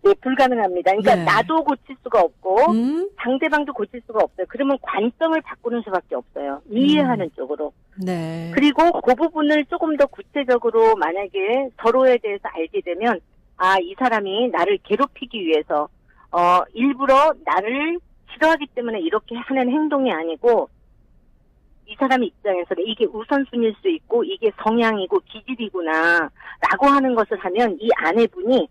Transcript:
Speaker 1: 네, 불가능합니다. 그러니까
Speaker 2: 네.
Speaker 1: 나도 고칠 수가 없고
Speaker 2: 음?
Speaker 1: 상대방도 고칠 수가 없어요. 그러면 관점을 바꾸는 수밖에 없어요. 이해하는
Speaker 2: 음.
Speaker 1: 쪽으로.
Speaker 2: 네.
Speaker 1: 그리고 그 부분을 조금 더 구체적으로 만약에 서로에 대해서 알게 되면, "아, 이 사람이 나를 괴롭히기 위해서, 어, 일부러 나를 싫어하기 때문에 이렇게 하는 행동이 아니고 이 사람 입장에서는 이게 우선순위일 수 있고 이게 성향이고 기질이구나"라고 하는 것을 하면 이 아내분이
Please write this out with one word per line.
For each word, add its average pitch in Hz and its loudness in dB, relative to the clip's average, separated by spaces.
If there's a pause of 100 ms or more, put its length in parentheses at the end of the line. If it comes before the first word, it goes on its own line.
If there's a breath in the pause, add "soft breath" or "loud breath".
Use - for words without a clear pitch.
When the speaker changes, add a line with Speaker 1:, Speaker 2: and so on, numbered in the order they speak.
Speaker 1:
네, 392 4
불가능합니다. 226 0
그러니까 202 4
Speaker 2:
네. 175 0
Speaker 1:
나도 226 2
고칠 277 -4
수가 233 2
없고 190 2
Speaker 2:
음? 294 -2 (120)
Speaker 1:
상대방도 277 -2
고칠 220 -8
수가 220 -4
없어요. - -6
그러면 277 -2
관점을 302 -2
바꾸는 233 -8
수밖에 185 -6
없어요. 139 -10
이해하는 254 2
Speaker 2:
음. 151 -10
Speaker 1:
쪽으로. 143 -8 (240)
Speaker 2:
네. 165 -6
Speaker 1:
그리고 294 4 (120)
그 254 2
부분을 302 0
조금 320 -4
더 277 4
구체적으로 226 0
만약에 196 -4 (140)
서로에 247 4
대해서 202 -6
알게 165 -6
되면, 180 -4 (380)
"아, 190 2
이 185 -6
사람이 226 0
나를 190 0
괴롭히기 220 -4
위해서, 156 0 (440 soft breath)
어, 175 4 (100)
일부러 262 2 (100)
나를 262 -2 (340)
싫어하기 311 2
때문에 226 -6
이렇게 233 -4
하는 254 -2
행동이 285 0
아니고 165 0 (1160)
이 214 -18
사람 262 2
입장에서는 180 -4
이게 220 -2
우선순위일 226 -2
수 392 0
있고 440 -2
이게 359 -2 (120)
성향이고 220 0
기질이구나"라고 170 -2
하는 269 4
것을 220 -2
하면 196 -2
이 226 -2
아내분이 269 0